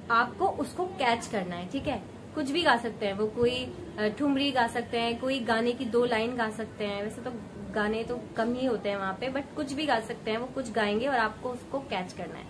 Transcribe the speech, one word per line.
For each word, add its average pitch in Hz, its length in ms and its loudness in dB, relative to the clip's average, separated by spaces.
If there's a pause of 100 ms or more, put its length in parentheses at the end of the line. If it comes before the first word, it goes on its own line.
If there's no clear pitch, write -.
(100)
आपको 240 380 4
उसको - 360 -2
catch 240 420 2
करना 180 300 -2
है, 180 120 -6
ठीक 269 180 -4
है। - 160 -2 (320)
कुछ 285 160 -2
भी 330 120 2
गा 277 140 6
सकते 226 300 -2
हैं 196 60 2
वो, 208 140 0
कोई, 247 480 2 (240)
अ, 214 100 2 (100)
ठुमरी 285 340 4
गा 247 140 4
सकते 233 320 -2
हैं, 233 220 0
कोई 262 200 0
गाने 233 320 2
की 247 120 -2
दो 240 200 4
लाइन 240 320 2
गा 220 140 0
सकते 214 340 -6
हैं। 202 180 -2
वैसे 220 180 -6
तो 247 120 -6 (420)
गाने 220 300 2
तो 240 160 -4 (160)
कम 233 180 2
ही 254 120 2
होते 208 220 2
हैं 202 80 2
वहाँ 190 160 0
पे, 247 200 -2
but 277 100 0 (140)
कुछ 277 160 -2
भी 294 140 -2
गा 240 140 4
सकते 220 300 -4
हैं, 220 80 2
वो 240 80 -4
कुछ 254 260 -4
गाएंगे 214 340 2
और 269 120 2
आपको 220 300 0
उसको 247 300 -4
catch 190 340 -4
करना 175 220 -8
है, - 160 -12